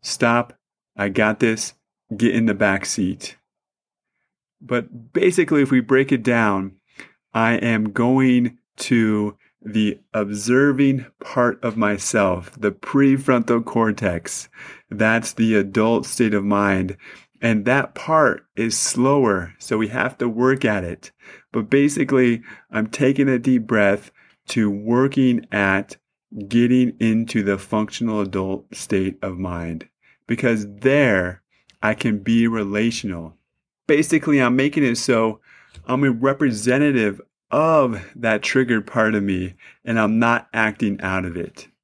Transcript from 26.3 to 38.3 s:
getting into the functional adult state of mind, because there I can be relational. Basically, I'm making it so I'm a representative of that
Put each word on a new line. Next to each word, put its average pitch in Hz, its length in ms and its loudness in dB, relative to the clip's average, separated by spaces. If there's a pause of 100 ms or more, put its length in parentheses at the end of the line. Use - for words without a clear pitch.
getting 120 520 2
into 113 420 0
the 98 140 0
functional 107 640 -4
adult 95 540 -6
state 95 480 -4
of 92 160 -8
mind, 85 500 -8 (380)
because 117 420 -2
there 101 720 0 (420)
I 107 120 0
can 107 240 -2
be 117 280 2
relational. 104 920 -4 (480)
Basically, 147 540 2
I'm 123 140 2
making 143 300 0
it 120 120 0
so 113 440 0 (460)
I'm 131 180 0
a 135 80 2
representative 123 1080 0 (300)
of 139 540 0 (100)
that 113 280 -2